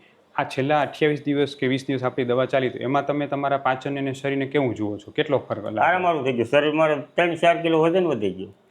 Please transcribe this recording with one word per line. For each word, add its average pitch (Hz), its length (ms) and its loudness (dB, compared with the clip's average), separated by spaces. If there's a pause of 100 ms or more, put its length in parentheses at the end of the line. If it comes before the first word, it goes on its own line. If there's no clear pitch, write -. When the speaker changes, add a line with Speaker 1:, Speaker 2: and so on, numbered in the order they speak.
(360)
Speaker 1:
આ 147 80 0
છેલ્લા 143 380 0
અઠ્યાવીસ 147 420 0
દિવસ 143 360 0
કે 131 80 0
વીસ 131 200 -2
દિવસ 127 160 -2
આપણી 127 220 -2
દવા 123 200 2
ચાલી 131 240 0
તો - 100 -8
એમાં 139 260 -2
તમે 147 220 -2
તમારા 139 300 -2
પાચન 135 400 -2
અને 135 160 -4
શરીરને 135 320 -4
કેવું 135 300 0
જુઓ 104 220 -4
છો? - 140 -20
કેટલો 147 260 0
ફરક 110 260 -6
લાગે? 107 160 -4
Speaker 2:
હારામાં 175 320 2
હારું 143 140 -2
થઈ 131 80 0
ગયું. 117 120 0
શરીર 147 280 2
મારે 156 220 2
ત્રણ 165 400 -2
ચાર 165 260 2
કિલો 165 180 2
વજન 170 280 4
વધી 104 240 0
ગયું. 95 240 -10 (160)